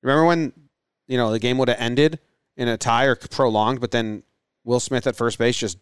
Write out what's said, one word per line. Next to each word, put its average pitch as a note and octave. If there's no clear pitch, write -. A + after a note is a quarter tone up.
Remember D3
when, E3+
you B2+
know, A#2
the A2+
game B2
would C3
have A#2
ended C#3+
in B2
a A#2
tie A#2
or C3
prolonged, A#2
but A#2+
then A2
Will A#2+
Smith B2
at B2
first A#2
base A#2
just F#2